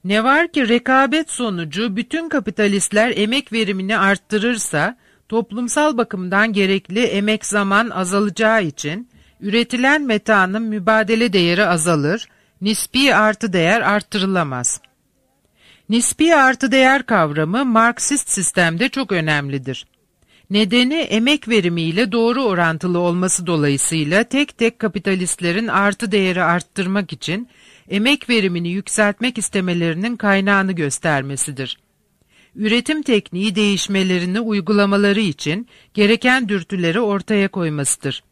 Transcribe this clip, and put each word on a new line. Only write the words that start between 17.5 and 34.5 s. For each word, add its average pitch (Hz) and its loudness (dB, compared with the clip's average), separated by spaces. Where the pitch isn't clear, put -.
Marksist 233 0
sistemde 175 0
çok 269 -4
önemlidir. 143 -2
Nedeni 226 2
emek 247 0
verimiyle 170 0
doğru 233 2
orantılı 175 0
olması 175 0
dolayısıyla 156 0
tek 277 -2
tek 233 0
kapitalistlerin 185 -2
artı 196 0
değeri 185 0
arttırmak 180 -2
için 202 -6
emek 233 0
verimini 180 0
yükseltmek 208 -2
istemelerinin 180 -2
kaynağını 196 0
göstermesidir. 139 -4
Üretim 247 -2
tekniği 208 -2
değişmelerini 190 0
uygulamaları 202 2